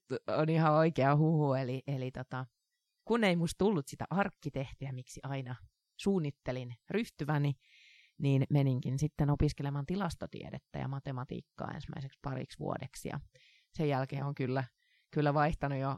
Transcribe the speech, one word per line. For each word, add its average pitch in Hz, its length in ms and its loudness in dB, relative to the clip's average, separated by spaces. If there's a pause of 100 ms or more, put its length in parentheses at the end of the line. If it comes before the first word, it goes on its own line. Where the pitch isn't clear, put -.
(280)
on 156 220 2
ihan 160 240 6
oikea 151 420 6
huhu, 151 380 4
eli, 131 340 -2
eli 131 240 -4
tota, 127 340 -8 (600)
kun 226 180 2
ei 185 120 4
musta 165 220 0
tullut 190 300 2
sitä - 220 -8
arkkitehtiä, 139 840 -4
miksi 127 320 -12
aina 135 320 -6 (420)
suunnittelin 131 800 -2 (140)
ryhtyväni, 147 640 0 (640)
niin 135 320 4
meninkin 135 500 2
sitten 151 300 2
opiskelemaan 143 560 0
tilastotiedettä - 920 -6
ja 131 80 -4
matematiikkaa 131 840 -8
ensimmäiseksi - 520 -10
pariksi - 360 -8
vuodeksi. - 480 -8
Ja - 120 -6 (540)
sen 151 160 0
jälkeen 139 360 -2
on 143 100 -4
kyllä, 131 280 -2 (480)
kyllä 147 220 2
vaihtanut 147 460 0
jo 135 180 -2